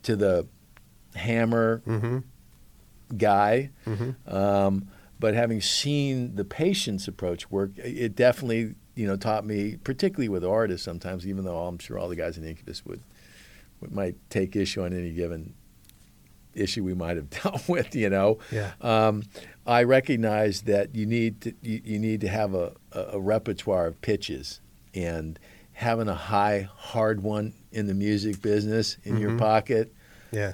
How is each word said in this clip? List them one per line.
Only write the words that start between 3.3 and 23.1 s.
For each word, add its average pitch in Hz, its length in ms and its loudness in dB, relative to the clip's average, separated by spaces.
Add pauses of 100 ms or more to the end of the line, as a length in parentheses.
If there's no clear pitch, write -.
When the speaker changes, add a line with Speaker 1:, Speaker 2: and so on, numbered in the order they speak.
Speaker 2:
Mm-hmm. 113 500 -6
Speaker 1:
Um, 98 540 4 (300)
but 110 140 2
having 117 280 2
seen 135 760 0
the 98 100 -2
patient's 151 640 -2
approach 90 420 -4
work, 98 300 -2
i-, - 80 -16
it 117 280 -4
definitely, 120 600 2 (200)
you 110 120 -2
know, 98 80 2
taught 104 300 -2
me, 107 380 -2
particularly 139 460 -2
with 90 160 -2
artists 98 400 0
sometimes, 87 400 -8
even 95 200 -4
though 87 120 -4
I'm 87 220 -6
sure - 180 -10
all 90 120 -4
the 87 60 -6
guys 85 220 -6
in 80 60 -12
Incubus - 420 -12
would, - 160 -12 (800)
would, - 100 -14
might 98 240 -4 (140)
take 95 260 -2
issue 98 280 -2
on 90 100 -4
any 87 180 -6
given 85 420 -6 (1000)
issue 101 300 -2
we 92 100 -2
might 85 240 -2
have 71 120 -8
<laughs> - 140 -12
dealt - 240 -4
with, 175 280 0
you 107 140 2
know. 98 300 4 (120)
Speaker 2:
Yeah. 104 200 -4 (100)
Speaker 1:
Um, 110 420 4 (420)
I 120 180 6
recognize 113 800 4
that 101 320 2
you 107 100 -2
need 113 360 0
to, 113 200 -8
you, 110 220 -6
you 107 160 -4
need 110 220 0
to 104 60 -2
have 101 260 0
a, 87 200 -2 (180)
a, - 80 -6 (140)